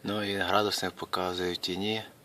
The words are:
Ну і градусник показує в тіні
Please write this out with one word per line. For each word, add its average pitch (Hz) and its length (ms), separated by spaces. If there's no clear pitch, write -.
Ну 104 220
і 101 120
градусник 95 560
показує 90 600
в 82 40
тіні 104 460